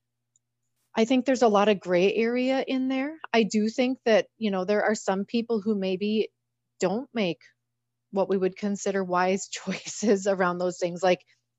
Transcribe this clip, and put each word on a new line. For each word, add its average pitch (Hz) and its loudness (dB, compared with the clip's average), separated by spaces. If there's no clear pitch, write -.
I 226 4
think 254 2
there's 254 2
a 240 8
lot 208 4
of 196 2
gray 180 2
area 254 0
in 262 -2
there. 269 -4
I 226 4
do 214 0
think 254 -2
that, 214 4
you 220 -2
know, 185 -2
there 208 0
are 214 2
some 196 -2
people 226 -2
who 214 -2
maybe 196 -2
don't 202 -2
make 190 -2
what 190 0
we 190 0
would 185 -2
consider 196 -4
wise 185 0
<laughs> - -18
choices 196 -4
around 185 0
those 180 -4
things. 175 -6
Like, 185 2